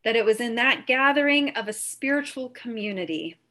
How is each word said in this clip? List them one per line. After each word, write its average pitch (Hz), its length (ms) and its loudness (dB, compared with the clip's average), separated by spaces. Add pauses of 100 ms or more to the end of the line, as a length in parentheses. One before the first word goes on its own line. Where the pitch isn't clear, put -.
that 226 100 2
it 226 80 4
was 220 160 4
in 233 160 -2
that 262 300 2
gathering 285 680 4
of 208 120 -4
a 214 60 -6
spiritual 277 760 -4
community 190 840 -6 (160)